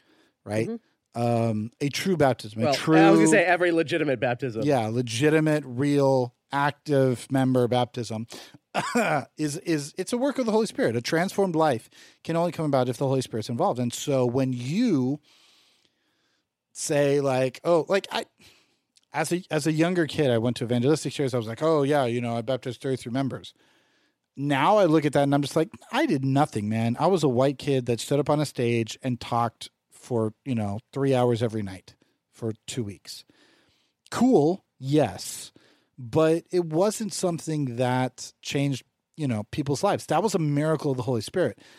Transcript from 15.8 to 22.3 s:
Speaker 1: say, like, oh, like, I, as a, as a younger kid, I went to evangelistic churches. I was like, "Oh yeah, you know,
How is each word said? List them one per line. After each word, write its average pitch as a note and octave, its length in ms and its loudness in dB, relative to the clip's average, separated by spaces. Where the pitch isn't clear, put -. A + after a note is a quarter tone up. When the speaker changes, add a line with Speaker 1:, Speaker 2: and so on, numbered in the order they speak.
Speaker 1:
say, C#3+ 480 2
like, C3 440 0
oh, E3 240 2
like, F#3+ 220 0
I, - 140 -4
as D#3 200 -2
a, F3+ 180 -2
as D3+ 160 -2
a D#3+ 60 0
younger E3 340 2
kid, C#3 240 0
I A#2 80 4
went A#2 200 0
to B2+ 60 -6
evangelistic B2 480 0
churches. C3+ 220 -2
I B2 40 0
was G#2+ 80 -6
like, A2+ 160 -8
"Oh D#3 200 2
yeah, C#3 240 2
you A#2+ 140 -2
know, A#2 160 -4